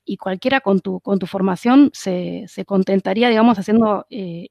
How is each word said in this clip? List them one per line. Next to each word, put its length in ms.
y 140
cualquiera 420
con 220
tu, 180
con 200
tu 60
formación 680
se, 540
se 180
contentaría, 640
digamos, 300
haciendo, 500
eh, 420